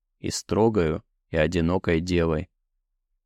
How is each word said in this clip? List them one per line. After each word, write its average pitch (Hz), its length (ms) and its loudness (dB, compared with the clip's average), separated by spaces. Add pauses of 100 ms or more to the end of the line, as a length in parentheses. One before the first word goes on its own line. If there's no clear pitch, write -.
(200)
и 92 100 -8
строгою, 92 760 0 (260)
и 82 80 -4
одинокой 85 640 0
девой. 82 500 -2 (760)